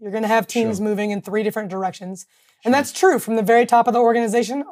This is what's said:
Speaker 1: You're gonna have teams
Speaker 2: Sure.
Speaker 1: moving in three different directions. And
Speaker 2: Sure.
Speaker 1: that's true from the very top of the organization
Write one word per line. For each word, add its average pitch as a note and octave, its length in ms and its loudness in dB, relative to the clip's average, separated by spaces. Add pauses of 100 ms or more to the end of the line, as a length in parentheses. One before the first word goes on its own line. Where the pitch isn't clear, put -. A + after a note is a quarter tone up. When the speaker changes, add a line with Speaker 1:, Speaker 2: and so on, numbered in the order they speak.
Speaker 1:
You're G3+ 100 -12
gonna A3 160 -4
have A3+ 200 0
teams A3 300 -2
Speaker 2:
Sure. G#3+ 80 -4
Speaker 1:
moving G#3 260 -2
in G3+ 100 -6
three G#3 220 -4
different G#3 260 -4
directions. F#3 560 -8 (380)
And A#3+ 100 2
Speaker 2:
Sure. C#4 60 4
Speaker 1:
that's C#4+ 120 -4
true F4+ 280 2
from A3+ 180 -4
the A3 40 0
very A#3 240 4
top A#3 220 4
of A3+ 60 2
the A#3+ 80 2
organization A#3 720 0